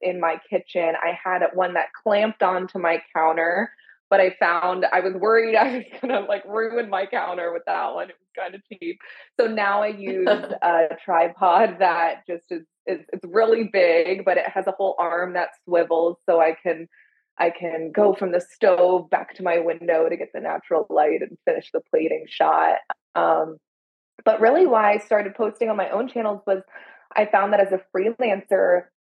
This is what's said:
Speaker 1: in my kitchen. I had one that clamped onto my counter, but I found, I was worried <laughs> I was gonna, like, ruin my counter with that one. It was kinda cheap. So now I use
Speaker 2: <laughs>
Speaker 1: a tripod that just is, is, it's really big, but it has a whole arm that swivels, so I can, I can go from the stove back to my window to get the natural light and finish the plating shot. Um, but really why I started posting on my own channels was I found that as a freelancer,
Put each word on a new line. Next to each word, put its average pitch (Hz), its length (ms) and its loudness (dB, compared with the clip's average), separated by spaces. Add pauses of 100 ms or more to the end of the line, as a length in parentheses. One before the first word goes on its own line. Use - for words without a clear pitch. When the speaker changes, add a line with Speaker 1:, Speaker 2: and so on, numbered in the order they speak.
Speaker 1:
in 180 180 -4
my 165 200 -2 (100)
kitchen. 170 520 -2
I 170 200 -4
had 180 200 -2 (120)
one 180 200 -2
that - 180 -2 (100)
clamped 214 400 0
onto 185 380 -2
my 165 220 0 (120)
counter, 165 560 0 (400)
but 196 100 6
I 185 100 4 (100)
found, 175 520 0
I 180 80 2
was 185 140 -2
worried 220 420 2
<laughs> - 0 -
I 254 220 2
was 220 60 -10 (180)
gonna, 240 200 -2
like, 202 220 -6
ruin 220 460 -4
my 196 160 -4
counter 180 460 -6
with 170 140 -8
that 170 280 -4
one. 180 160 -8
It - 80 -20
was 190 260 -14
kinda 185 140 -12 (100)
cheap. 170 300 -12 (420)
So 233 60 2
now 208 360 -2
I 214 60 -2
use 190 380 -6
Speaker 2:
<laughs> 202 360 -2
Speaker 1:
a 165 260 2 (160)
tripod 175 760 2
that 170 480 0
just 170 240 -12
is, 165 120 -8 (240)
is, 185 120 -4 (140)
it's 190 160 -10
really 220 440 2
big, 180 520 2
but 180 140 2
it - 100 -2
has 190 180 -4
a 190 60 0
whole 190 260 -2
arm 175 360 -2
that 180 160 -2 (140)
swivels, 170 520 2 (120)
so 170 120 4
I 160 200 4
can, 165 280 -4 (500)
I 170 120 2
can 165 420 -8
go 208 220 4
from 185 180 -4
the 175 80 0
stove 180 680 2
back 185 280 -2
to 185 80 -12
my 170 160 0
window 165 480 0
to 170 80 -2
get - 180 -10
the - 60 -10
natural 156 500 -4
light 156 320 2
and - 240 -10
finish 165 260 -4
the 143 80 -4 (100)
plating 160 380 -2
shot. 160 500 2 (360)
Um, 160 440 0 (680)
but 220 160 2
really 285 260 6
why 214 260 4
I 208 60 0
started 208 360 -2
posting 220 360 -4
on 208 60 -2
my 185 140 -2
own 240 180 -4
channels 214 380 -6
was 196 160 0 (540)
I 208 100 2
found 208 260 2
that 202 80 4
as 196 120 2
a 185 80 0 (160)
freelancer, 196 840 0 (340)